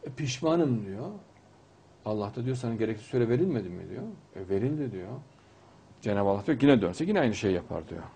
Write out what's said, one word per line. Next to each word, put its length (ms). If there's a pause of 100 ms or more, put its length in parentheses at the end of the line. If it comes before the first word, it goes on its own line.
"E, 60
pişmanım." 760
diyor. 220 (960)
Allah 300
da 100
diyor, 100
"Sana 200
gerekli 280
süre 260
verilmedi 400
mi?" 200
diyor. 140 (320)
"E, 140
verildi." 420
diyor. 180 (920)
Cenab-ı 280
Allah 160
diyor, 160
"Yine 200
dönse 240
yine 140
aynı 160
şey 160
yapar." 380
diyor. 140 (120)